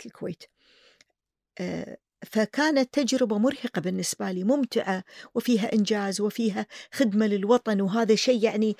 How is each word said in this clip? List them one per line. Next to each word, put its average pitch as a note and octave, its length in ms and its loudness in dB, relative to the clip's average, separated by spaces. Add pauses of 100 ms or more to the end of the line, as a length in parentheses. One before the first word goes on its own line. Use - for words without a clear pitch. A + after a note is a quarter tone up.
الكويت. - 380 -10 (1160)
آه، F3+ 380 -8 (280)
فكانت C4+ 680 0
تجربة B3 440 0
مرهقة A#3+ 440 0
بالنسبة F#3 500 -4
لي، F#3 120 -4
ممتعة A3 600 0 (320)
وفيها A3+ 380 0
إنجاز G3+ 480 0
وفيها G#3+ 440 -2 (260)
خدمة G#3+ 360 2
للوطن، G3+ 540 2
وهذا G#3+ 340 2
شيء A#3 280 2
يعني G#3+ 360 2